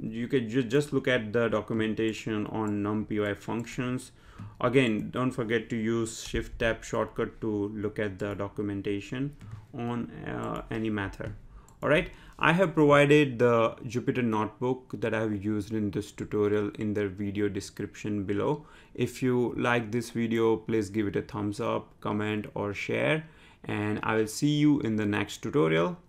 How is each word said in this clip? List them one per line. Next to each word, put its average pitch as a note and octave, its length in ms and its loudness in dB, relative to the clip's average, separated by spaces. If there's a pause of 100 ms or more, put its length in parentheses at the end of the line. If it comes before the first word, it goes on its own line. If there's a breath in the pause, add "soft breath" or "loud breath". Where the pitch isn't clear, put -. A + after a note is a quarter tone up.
you A2+ 240 -6
can A#2 220 0
ju-, B2+ 160 2
just C#3+ 280 0
look C3+ 140 0
at A#2 260 0
the A#2 140 4
documentation A2 1040 0
on G#2 340 -2
numpy G#2 540 -2
functions. B2 760 -6 (500 loud breath)
Again, A#2 520 2
don't B2+ 180 0
forget A2+ 400 0
to A#2+ 60 -2
use A2+ 500 -2
Shift - 320 -6
Tab A2+ 240 0
shortcut - 580 -4
to G#2 280 0
look G#2+ 320 -4
at G2+ 180 -4
the G2+ 160 -4
documentation G2+ 1000 -4 (360 loud breath)
on, A#2+ 380 -4 (160)
uh, A2+ 360 -6 (100)
any A2+ 180 -2
method. G2+ 420 -4 (480 soft breath)
All - 80 -2
right, D3 220 2 (300 loud breath)
I D3+ 120 6
have F3 220 4
provided C#3+ 640 8
the A#2 380 6 (100)
Jupyter A#2+ 380 0
Notebook A2+ 680 0
that A2 200 -2
I G2 60 2
have G2 240 -2
used G#2 280 -2
in G#2+ 200 0
this G#2 180 -4
tutorial G#2 600 0
in G#2+ 240 -4
the G2+ 140 0
video G2+ 400 -2
description G2+ 760 -6
below. G#2+ 420 -2 (280 loud breath)
If - 280 -4
you B2 340 2
like A#2+ 360 0
this A#2 180 -2
video, A2+ 460 2
please G#2+ 340 -2
give G#2 160 0
it G2 80 -2
a G2+ 80 0
thumbs G#2 380 -6
up, A2+ 400 -4
comment G#2+ 540 -2
or G2+ 200 -4
share, B2+ 500 0 (400 loud breath)
and G#2+ 380 -2
I A2 140 0
will A2 100 4
see D3 300 2
you D3 240 6
in A2 160 0
the G#2+ 100 0
next G2+ 360 -2
tutorial. D#3+ 540 2 (120)